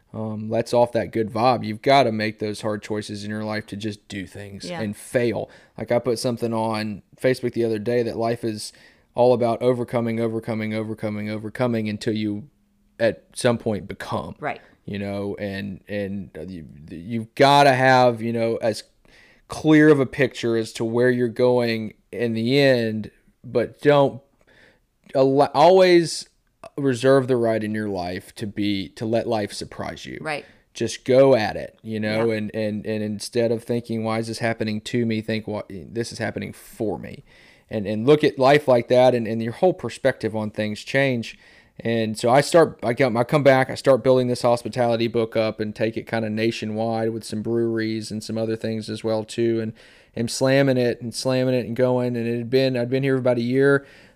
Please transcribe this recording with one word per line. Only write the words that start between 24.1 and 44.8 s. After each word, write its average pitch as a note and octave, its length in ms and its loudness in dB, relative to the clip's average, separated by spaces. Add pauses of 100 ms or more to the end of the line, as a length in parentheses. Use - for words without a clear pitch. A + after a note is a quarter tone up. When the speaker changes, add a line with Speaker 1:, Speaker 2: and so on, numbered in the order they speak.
Speaker 1:
al-, C3+ 400 4
always F3 760 6 (480)
reserve C3 520 2
the B2+ 80 2
right A2+ 260 0
in G#2+ 120 -4
your G#2+ 140 -4
life F2+ 480 -6
to A2+ 100 -8
be, G2+ 440 -2
to - 140 -10
let A2+ 220 0
life G#2+ 260 -4
surprise - 540 -12
you. B1+ 140 -12
Speaker 2:
Right. D3+ 240 -8 (280)
Speaker 1:
Just - 320 -6
go C3+ 320 6
at G2+ 200 0
it, C#2+ 260 -12
you A2 180 -6
know, A2 300 0
Speaker 2:
Yeah. A2 80 -2
Speaker 1:
and, G#2+ 160 -8
and, G#2+ 320 -4
and G#2+ 160 -4
instead G#2+ 500 -2
of A2 100 -4
thinking, A#2 400 -4
"Why A2 160 -2
is A2+ 80 -4
this A2+ 140 -8
happening A2 420 -2
to A#2+ 240 -2
me?" A2 140 -2
think, A2 260 -6
"What, G#2+ 240 -8
this G2+ 400 -8
is A2 80 -14
happening G2+ 340 -6
for - 460 -8
me." - 240 -14 (480)
And, G#2+ 160 -4
and A2 200 -2
look D3+ 180 4
at C3+ 160 0
life C#3+ 260 4
like A#2+ 220 2
that, B2 260 6
and, A#2 140 -2
and A2+ 140 -4
your A2+ 100 -4
whole F#3 200 2
perspective A#2 600 -4
on G#2+ 160 -4
things G#2+ 320 -4
change. C3 560 -2 (420)
And A2+ 380 -2
so A#2+ 120 0
I C3+ 100 6
start, D#3 440 4
I A#2+ 100 0
come, A#2 220 2
I B2 80 2
come D3 200 0
back, C3 260 6
I A#2+ 40 -8
start B2+ 300 2
building B2+ 240 4
this B2 140 -4
hospitality A#2+ 640 0